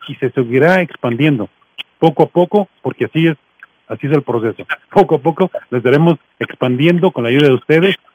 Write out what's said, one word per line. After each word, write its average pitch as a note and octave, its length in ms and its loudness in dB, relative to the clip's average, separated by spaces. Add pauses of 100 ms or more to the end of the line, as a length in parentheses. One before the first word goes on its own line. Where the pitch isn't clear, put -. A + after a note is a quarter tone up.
y C#3+ 60 -12
se - 160 -6
seguirá C3+ 500 2
expandiendo B2 720 -2 (480)
poco D#3+ 240 2
a - 40 4
poco, F3+ 420 0 (140)
porque A#2+ 240 -6
así D#3+ 200 0
es, D#3+ 100 0 (520)
así A2+ 180 -8
es C#3 60 -2
el D3+ 100 2
proceso. A2+ 440 -4 (240)
Poco E3 260 2
a - 20 -4
poco E3 320 -2 (200)
les B2+ 80 -4
estaremos D3 380 2 (220)
expandiendo D#3 720 0
con A#2+ 140 -6
la A#2 60 -2
ayuda C#3+ 180 4
de B2+ 60 4
ustedes E3 420 0 (180)